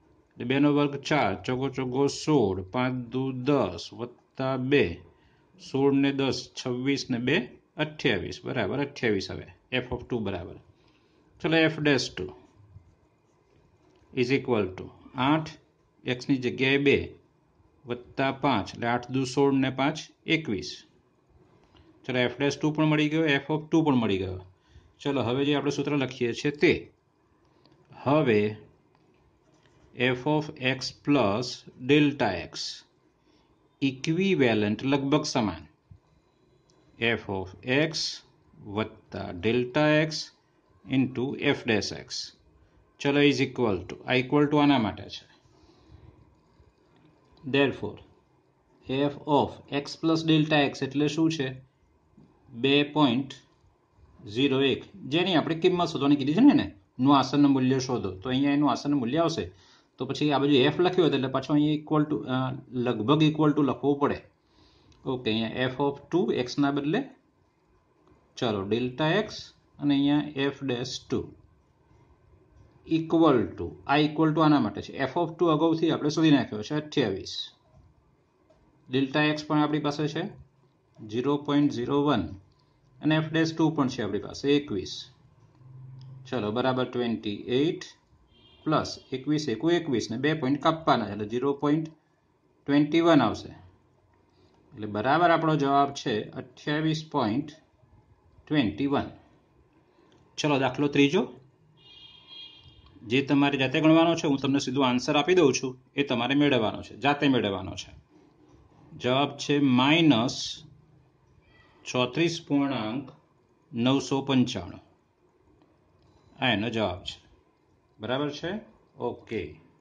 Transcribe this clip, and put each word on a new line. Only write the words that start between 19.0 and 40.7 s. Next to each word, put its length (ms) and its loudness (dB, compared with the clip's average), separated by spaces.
દુ 140 -2
સોળ 300 2
ને 160 -2
પાંચ 180 0
એકવીસ. 340 -6
ચલો, 220 -2
એફ 120 -4
ડેશ 220 0
ટુ 180 0
પણ 160 2
મળી 220 0
ગયો, 180 0
એફ 220 -4
of 100 -8
ટુ 160 2
પણ 220 2
મળી 200 0
ગયો. 140 -8
ચલો, 200 -2
હવે 220 0
જે 100 0
આપણે 260 -2
સૂત્ર 180 -2
લખીએ 340 -2
છીએ 300 -4
તે, 100 6
હવે 340 4
એફ 380 0
of 160 0
એક્સ 180 -6
પ્લસ 440 2
ડેલ્ટા 460 4
એક્સ 180 -12
ઇક્વિવેલન્ટ 1000 0
લગભગ 400 0
સમાન, 340 -2
એફ 380 -2
of 120 -6
એક્સ 260 0
વત્તા 560 -8
ડેલ્ટા 580 0
એક્સ 160 -4